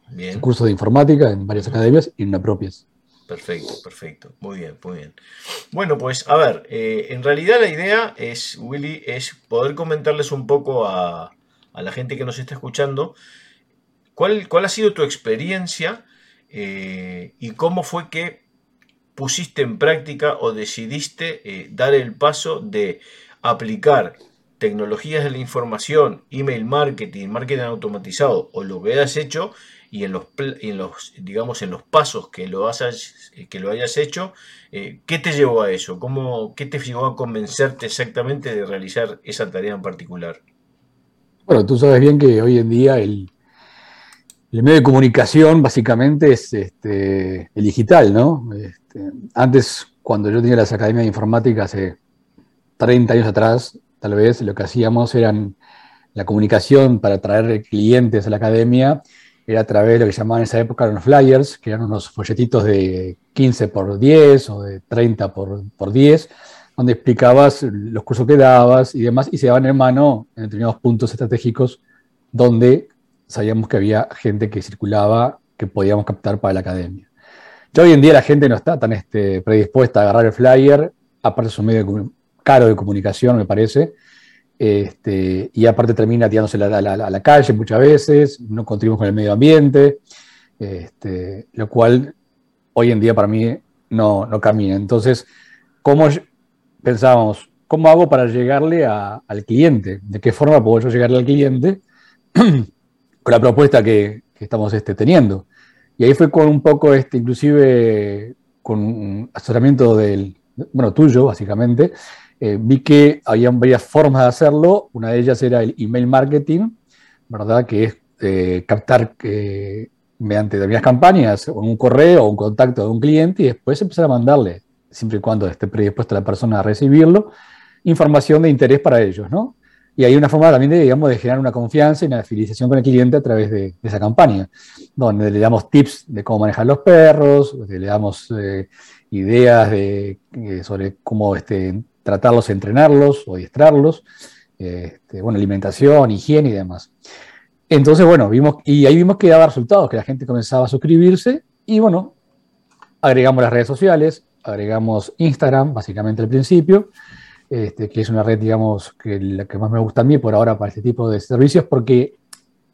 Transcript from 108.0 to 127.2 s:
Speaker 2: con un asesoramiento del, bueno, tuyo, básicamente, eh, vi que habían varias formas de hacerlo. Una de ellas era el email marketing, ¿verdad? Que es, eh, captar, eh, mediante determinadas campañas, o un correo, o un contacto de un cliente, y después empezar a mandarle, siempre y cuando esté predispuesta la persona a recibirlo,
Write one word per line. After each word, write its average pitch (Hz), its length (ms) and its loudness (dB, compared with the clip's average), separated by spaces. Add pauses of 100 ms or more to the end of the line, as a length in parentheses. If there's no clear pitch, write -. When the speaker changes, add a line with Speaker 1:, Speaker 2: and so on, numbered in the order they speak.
Speaker 2:
con 107 180 -6
un 104 540 -8
asesoramiento 123 640 2
del, 98 420 -2 (360)
bueno, 123 200 -2
tuyo, 135 320 4
básicamente, 120 680 -2 (440)
eh, 104 220 -4
vi 127 220 0
que 147 420 4
habían 120 360 0
varias 123 220 4
formas 139 420 2
de 123 40 4
hacerlo. 160 640 2
Una 113 200 -8
de 120 80 0
ellas 123 220 0
era 123 220 0
el 110 140 -4
email 120 280 -4
marketing, 147 680 0 (580)
¿verdad? 110 360 -2
Que 110 200 0
es, 110 120 -8 (220)
eh, 92 480 -4
captar, 113 460 0 (100)
eh, 101 640 -8 (320)
mediante 104 380 -4
determinadas 101 260 0
campañas, 127 640 2
o 151 60 -10
un 107 240 -4
correo, 135 480 6
o 104 40 2
un 104 60 -2
contacto 107 480 -2
de 107 60 -4
un 113 100 -4
cliente, 156 440 0
y - 20 2
después 127 360 -2
empezar 170 240 -2
a 147 40 0
mandarle, 120 540 0 (280)
siempre 107 280 -8
y - 20 -8
cuando 104 260 -4
esté 90 200 -8
predispuesta 104 480 -4
la 98 100 -4
persona 104 340 -2
a 95 40 -2
recibirlo, 151 680 4 (520)